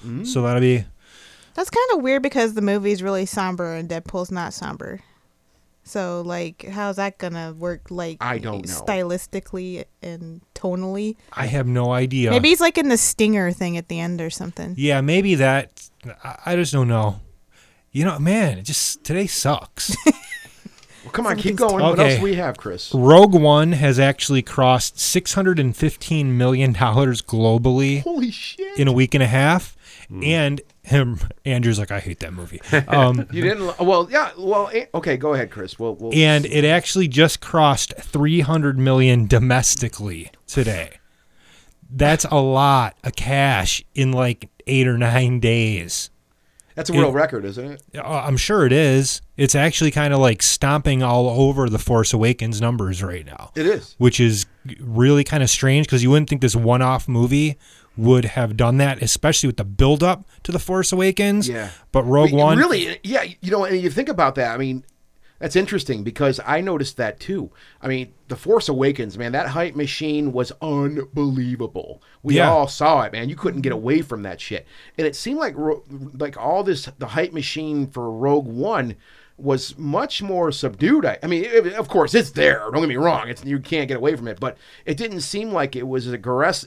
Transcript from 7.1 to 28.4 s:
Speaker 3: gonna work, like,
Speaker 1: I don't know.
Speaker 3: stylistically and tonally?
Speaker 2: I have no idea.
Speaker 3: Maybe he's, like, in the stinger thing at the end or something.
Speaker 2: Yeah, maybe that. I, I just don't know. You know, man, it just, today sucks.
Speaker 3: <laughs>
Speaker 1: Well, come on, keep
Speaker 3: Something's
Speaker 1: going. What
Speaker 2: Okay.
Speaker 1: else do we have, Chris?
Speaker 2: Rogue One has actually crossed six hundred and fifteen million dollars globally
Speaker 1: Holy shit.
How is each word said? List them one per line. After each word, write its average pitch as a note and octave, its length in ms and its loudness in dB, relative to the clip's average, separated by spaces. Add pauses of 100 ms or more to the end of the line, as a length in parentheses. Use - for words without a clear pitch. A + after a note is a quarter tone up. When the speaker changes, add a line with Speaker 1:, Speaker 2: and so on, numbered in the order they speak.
Speaker 3:
gonna E3 360 -10
work, E3 360 -10
like, E3+ 300 -10
Speaker 1:
I A#2+ 200 -6
don't G#2 280 -10
know. - 60 -12
Speaker 3:
stylistically F#3 1120 -8 (160)
and E3+ 400 -16 (120)
tonally? F#3+ 640 -6 (160)
Speaker 2:
I - 140 -8
have C3 200 -2
no B2 280 0
idea. B2+ 360 0
Speaker 3:
Maybe B3 200 4
he's, E4+ 100 4
like, E4+ 180 2
in D4 120 0
the A#3+ 80 4
stinger G#3 560 0
thing F3 240 -6
at E3+ 100 -10
the E3+ 140 -10
end F3 180 -6
or E3 100 -8
something. E3+ 480 -12
Speaker 2:
Yeah, C#3+ 220 0
maybe F3 360 2
that. C3+ 540 0 (360)
I, - 220 -16
I F3 100 -2
just D#3+ 160 0
don't C3 160 2
know. G#2+ 320 0 (720)
You C#3+ 100 -2
know, E3+ 160 -2
man, E3+ 380 0
it F#2 60 -14
just, - 420 -6
today F#3 220 -2
sucks. - 760 -4
Speaker 3:
<laughs> - 40 -16 (960)
Speaker 1:
Well, - 100 -12
come B3 140 -4
on, G3 100 0
keep G#3 200 -2
Speaker 3:
Something's A3+ 140 4
Speaker 1:
going. F#3+ 140 2
What E3+ 140 4
Speaker 2:
Okay. C#3 120 6
Speaker 1:
else C3 60 2
do A2 60 -2
we G3 120 0
have, E3+ 220 -4
Chris? - 360 -10
Speaker 2:
Rogue D#3+ 400 10
One D3+ 380 6
has C#3 260 2
actually C3+ 440 2
crossed B2+ 580 2
six - 360 -2
hundred F#3+ 220 2
and C3 160 0
fifteen D3 640 -2
million B2+ 360 2
dollars A#2+ 480 2
globally B2+ 800 2
Speaker 1:
Holy C#4 280 -4
shit. - 480 -10